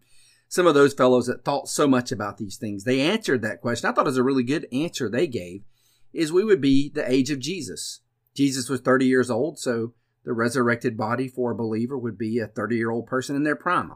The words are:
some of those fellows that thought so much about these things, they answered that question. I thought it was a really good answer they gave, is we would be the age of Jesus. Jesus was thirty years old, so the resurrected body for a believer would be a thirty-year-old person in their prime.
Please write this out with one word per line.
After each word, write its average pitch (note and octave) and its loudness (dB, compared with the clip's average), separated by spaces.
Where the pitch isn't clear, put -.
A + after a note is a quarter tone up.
some F3+ 2
of E3 8
those C#3 6
fellows B2+ 4
that - -4
thought C#3+ -2
so - 2
much B2+ 4
about G2+ -6
these G#2 -10
things, G2+ -8
they C3 2
answered E3 0
that G#2+ -6
question. A#2+ -2
I A#3+ 0
thought B3 0
it - -2
was C3 -2
a B2+ 4
really C3+ 2
good C#3 -2
answer C3+ -4
they C3 0
gave, G2 -8
is D#3+ -2
we F#3 4
would F#3+ 4
be C#3 4
the D3 -4
age C3 2
of C#3+ -6
Jesus. C3 -10
Jesus C3+ -2
was B2+ -2
thirty C3 2
years B2+ 2
old, C#3 -2
so A#2 -4
the C3+ -6
resurrected A#2+ 0
body A#2+ -4
for B2 -4
a A2+ -4
believer A#2 -4
would A2+ -6
be A2 -4
a A2 -4
thirty-year-old A2+ -4
person C3 -4
in C#3 0
their D3 0
prime. D3 -4